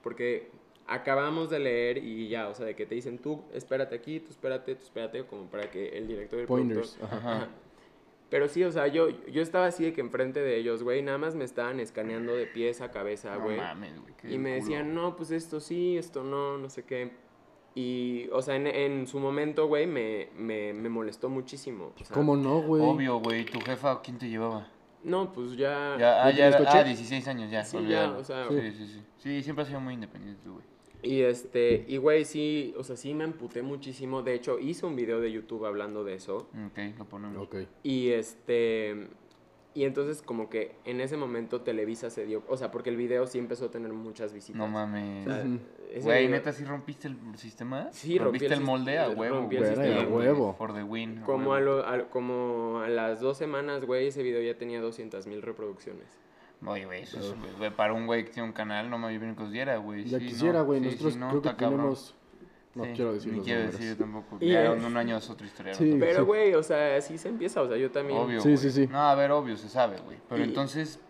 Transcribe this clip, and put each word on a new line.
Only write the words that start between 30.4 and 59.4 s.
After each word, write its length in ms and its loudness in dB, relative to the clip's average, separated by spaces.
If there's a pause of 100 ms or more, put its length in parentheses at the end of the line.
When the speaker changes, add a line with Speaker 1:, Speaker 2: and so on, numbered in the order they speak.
Speaker 3:
güey. 140 -16 (380)
Speaker 1:
Y 200 2
este, 680 4
y 80 -2
güey, 300 6
sí, 520 -2
o 60 -6
sea, 140 -8
sí 160 -8
me 100 -2
amputé 380 -6
muchísimo. 600 -6
De 100 0
hecho, 260 0
hice 260 -4
un 120 -2
video 240 0
de 100 0
YouTube 340 -6
hablando 380 -4
de 120 -4
eso. 340 -8 (180)
Speaker 3:
Ok, 300 -10
lo 80 -14
ponemos. 320 -12 (100)
Speaker 2:
Ok. 80 -12 (280)
Speaker 1:
Y 260 2
este, 960 0 (640)
y 120 0
entonces 360 -2
como 280 -6
que 340 -4
en 160 -4
ese 160 -4
momento 460 -4
Televisa 480 -2
se 160 -6
dio, 240 -4
o 80 0
sea, 140 -6
porque 180 -4
el 80 -2
video 300 0
sí 120 -4
empezó 280 -4
a 40 -6
tener 220 -8
muchas 400 -8
visitas. 260 -12
Speaker 3:
No 80 -2
mames. 580 -4
Speaker 1:
O 60 -2
sea, 140 -4
Speaker 2:
Ujú. 140 -2 (300)
Speaker 1:
ese 160 -8
Speaker 3:
Güey, 120 6 (100)
Speaker 1:
video 100 4
Speaker 3:
¿neta 140 -2
sí 140 -8
rompiste 420 -8
el 80 -6 (220)
sistema? 560 -8
Speaker 1:
Sí, 240 0
rompí 80 4
Speaker 3:
¿Rompiste 220 2
Speaker 1:
el 60 4
Speaker 3:
el 80 2
molde? 380 2
A 80 4
Speaker 1:
sis-, 100 0
Speaker 3:
huevo, 200 0
Speaker 1:
rompí 180 0
el 60 2
Speaker 3:
güey. 140 4
Speaker 2:
Verga, 180 2
Speaker 1:
sistema. 200 2
Speaker 2:
a 40 4
huevo. 400 4
Speaker 3:
For 160 -4
the 100 -4
win, 360 -6
a 60 -12
Speaker 1:
Como 260 2
Speaker 3:
huevo. 20 4
Speaker 1:
a 80 4
lo, 260 4
a, 220 -2
como 720 -2
a 80 -2
las 320 0
dos 160 0
semanas, 480 -4
güey, 220 2
ese 140 -4
video 200 0
ya 160 -2
tenía 240 -6
doscientas 460 -6
mil 140 -8
reproducciones. 800 -10 (460)
Speaker 3:
Oye, 200 -6
güey, 180 -10
eso 180 -12
es, 80 -6
Speaker 2:
Ugh. 280 -10
Speaker 3:
güey, 140 -2
para 220 4
un 120 -2
güey 200 0
que 60 -14
tiene 180 -6
un 40 -10
canal, 360 -4
no 80 -4
mames, 240 -4
bien 120 -6
que 100 -8